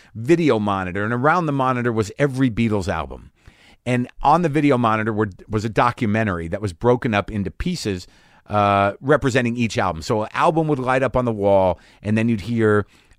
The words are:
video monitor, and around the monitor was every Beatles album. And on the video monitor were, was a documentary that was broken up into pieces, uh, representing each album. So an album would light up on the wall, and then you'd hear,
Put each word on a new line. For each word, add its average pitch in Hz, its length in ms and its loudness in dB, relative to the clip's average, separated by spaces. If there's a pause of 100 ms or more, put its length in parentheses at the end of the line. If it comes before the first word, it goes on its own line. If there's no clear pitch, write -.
(140)
video 127 460 2
monitor, 98 420 -2
and 113 100 -4
around 156 340 0
the 147 60 -2
monitor 127 400 0
was 107 240 -2
every 135 320 0
Beatles 104 380 -2
album. 69 460 -8 (520)
And 123 240 -2 (140)
on 156 200 4
the 165 60 2
video 143 300 2
monitor 110 340 0
were, 107 180 -2 (180)
was 107 160 -4
a 117 40 -2
documentary 107 800 0
that 98 160 -8
was 98 100 -4
broken 120 420 0
up 101 180 -2
into 98 180 -4
pieces, 107 560 -6 (400)
uh, 101 540 2
representing 131 560 0
each 117 200 -2
album. 90 260 -2
So 107 200 -2
an 110 100 -6
album 156 360 0
would 147 100 0
light 127 240 0
up 127 140 -2
on 127 80 0
the 120 80 -2
wall, 98 480 2 (200)
and 107 160 0
then 113 120 2
you'd 113 140 0
hear, 110 440 2 (320)